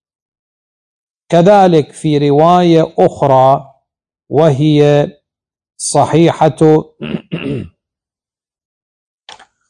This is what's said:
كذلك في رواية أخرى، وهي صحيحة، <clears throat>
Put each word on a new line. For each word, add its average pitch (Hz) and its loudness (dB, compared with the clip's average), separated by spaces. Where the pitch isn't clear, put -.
كذلك 175 2
في 147 -4
رواية 165 0
أخرى، 139 0
وهي 147 0
صحيحة، 151 -2
<clears throat> 156 0